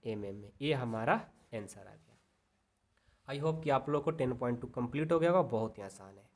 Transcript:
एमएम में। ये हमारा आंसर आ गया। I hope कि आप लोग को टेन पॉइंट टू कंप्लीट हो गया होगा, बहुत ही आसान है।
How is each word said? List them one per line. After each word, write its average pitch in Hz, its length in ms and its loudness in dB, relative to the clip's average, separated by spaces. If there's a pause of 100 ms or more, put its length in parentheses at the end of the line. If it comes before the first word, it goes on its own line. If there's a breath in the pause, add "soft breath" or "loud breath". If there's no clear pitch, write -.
एमएम 104 320 -6
में। 101 160 -14 (100)
ये 147 120 0
हमारा 120 400 0 (420)
आंसर 101 240 -10
आ 98 60 -18
गया। - 320 -20 (1080)
I 139 140 -4
hope 160 220 0
कि 156 60 0
आप 131 200 4
लोग 147 140 2
को 156 100 2
टेन 127 240 2
पॉइंट 120 240 0
टू 127 80 -8
कंप्लीट 135 420 0
हो 170 80 6
गया 170 100 6
होगा, 180 140 6
बहुत 113 340 0
ही 101 60 -8
आसान 98 340 -14
है। 101 180 -20